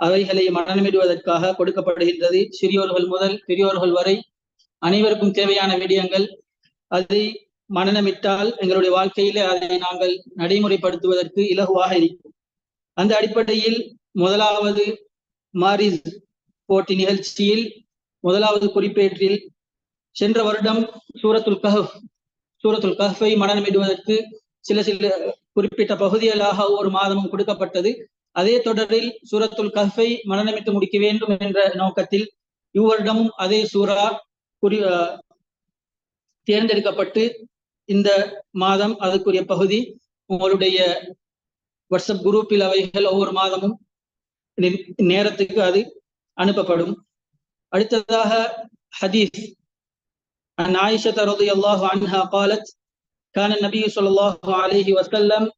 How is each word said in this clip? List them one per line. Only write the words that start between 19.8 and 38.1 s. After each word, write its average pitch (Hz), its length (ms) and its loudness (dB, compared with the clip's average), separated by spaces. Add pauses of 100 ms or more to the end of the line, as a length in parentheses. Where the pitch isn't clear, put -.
சென்ற 220 260 0
வருடம் 214 400 0 (400)
சூரத்துல் 220 380 2
கஹஃப், 208 340 0 (680)
சூரத்துல் 214 360 0
கஹ்ஃபை 202 360 0
மனநமிடுவதற்கு 196 800 0 (420)
சில 208 240 0
சில 190 560 -2 (140)
குறிப்பிட்ட 208 440 -2
பகுதிகளாக 202 640 0 (100)
ஒவ்வொரு 202 220 0
மாதமும் 196 400 -2
கொடுக்கப்பட்டது. 196 800 -4 (200)
அதே 220 300 2
தொடரில் 226 600 -2
சூரத்துல் 208 500 -2
கஹ்ஃபை 208 360 0 (160)
மனநமிட்டு 208 480 -2
முடிக்க 202 260 0
வேண்டும் 208 400 0
என்ற 196 360 0
நோக்கத்தில் 190 520 -2 (520)
இவ்வருடமும் 220 580 2
அதே 202 280 0
சூரா 202 640 -2 (320)
குறி-, 208 220 0
அ, 180 120 0 (1500)
தேர்ந்தெடுக்கப்பட்டு 214 1040 0 (360)
இந்த 202 240 2 (420)